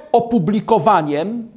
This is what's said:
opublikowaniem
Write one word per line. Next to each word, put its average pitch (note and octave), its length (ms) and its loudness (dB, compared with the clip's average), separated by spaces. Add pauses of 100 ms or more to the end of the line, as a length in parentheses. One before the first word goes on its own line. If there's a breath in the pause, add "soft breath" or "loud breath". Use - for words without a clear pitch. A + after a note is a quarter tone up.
(120)
opublikowaniem G#3 1400 0